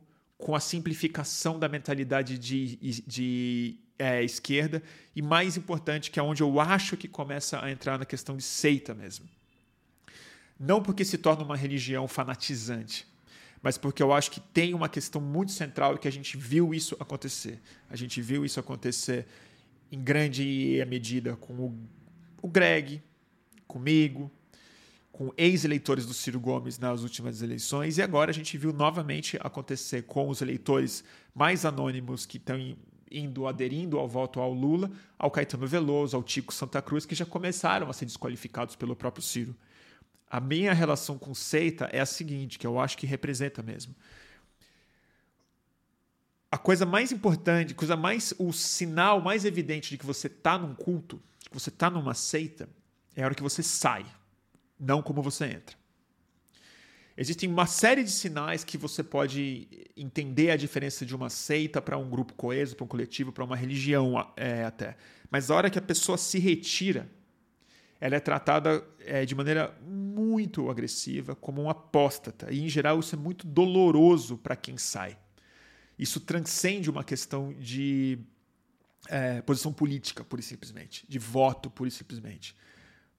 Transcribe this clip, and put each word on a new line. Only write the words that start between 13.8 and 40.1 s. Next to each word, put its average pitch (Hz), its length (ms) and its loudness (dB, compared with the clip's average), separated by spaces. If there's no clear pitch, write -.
eu 139 100 8
acho 143 180 4
que - 100 -14
tem 175 320 0
uma 160 160 0
questão 151 320 -4
muito 160 320 -2
central 143 420 0
e 139 40 -4
que 143 100 -2
a 131 40 -2
gente 139 240 -10
viu 151 360 2
isso 156 260 -4
acontecer. 131 600 -8
A - 40 -12
gente 123 260 -6
viu 135 240 0
isso 139 140 -4
acontecer 123 680 -4
em 135 120 -10
grande 135 840 2
medida 120 480 -4
com - 180 -16
o, 123 240 -6
o 180 80 -6
Greg, 160 540 4
comigo, 143 640 2
com 131 240 -8
ex-eleitores 147 720 2
do 123 80 -8
Ciro 127 260 -4
Gomes 127 380 -2
nas 123 240 -2
últimas 117 400 -8
eleições, 143 560 -2
e 190 40 4
agora 165 280 4
a 156 40 0
gente 156 220 -6
viu 151 160 0
novamente 151 680 0
acontecer - 640 -6
com 139 260 -2
os 135 120 -4
eleitores 131 640 0
mais 160 300 2
anônimos 131 600 -2
que - 140 -14
tão 131 200 -6
in-, 131 180 -10
indo, 135 360 -6
aderindo 143 520 -2
ao 135 100 -2
voto 127 320 -2
ao 127 120 0
Lula, 156 380 2
ao 143 120 2
Caetano 135 360 -2
Veloso, 143 500 2
ao 123 60 0
Tico - 300 -4
Santa 139 280 -4
Cruz, 147 240 -2
que - 100 -6
já 165 120 -2
começaram 180 640 0
a - 20 -6
ser 127 140 -6
desqualificados 120 680 -6
pelo 123 220 -4
próprio - 260 -6
Ciro. 120 320 -4